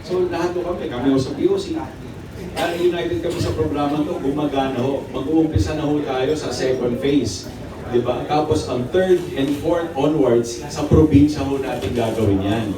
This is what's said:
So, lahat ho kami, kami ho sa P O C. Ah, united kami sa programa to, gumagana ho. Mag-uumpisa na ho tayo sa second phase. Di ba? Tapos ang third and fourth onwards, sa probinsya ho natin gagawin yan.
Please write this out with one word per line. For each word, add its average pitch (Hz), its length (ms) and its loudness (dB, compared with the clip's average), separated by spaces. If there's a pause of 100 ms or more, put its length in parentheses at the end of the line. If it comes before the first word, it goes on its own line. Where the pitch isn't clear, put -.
So, - 280 0
lahat 175 240 -2
ho 175 80 -2
kami, 175 240 -4
kami 131 240 0
ho 135 80 4
sa - 160 -4
P - 120 -4
O 196 120 2
C. 320 160 -6 (800)
Ah, - 160 -2
united 349 480 0
kami 349 160 -2
sa - 180 0
programa 147 480 0
to, - 160 -2
gumagana 135 640 0
ho. 131 320 -2
Mag-uumpisa 156 680 2
na 151 80 -2
ho 147 160 2
tayo 135 320 0
sa 143 160 -6
second 120 480 0
phase. 135 480 0 (460)
Di 120 80 4
ba? 120 260 -2
Tapos 151 400 2
ang 123 220 -4
third 185 320 4 (160)
and 139 240 0
fourth 170 320 0
onwards, 135 760 2
sa - 220 -6
probinsya 147 560 6
ho 139 160 -2
natin 127 320 -4
gagawin 107 480 0
yan. 107 260 -2 (100)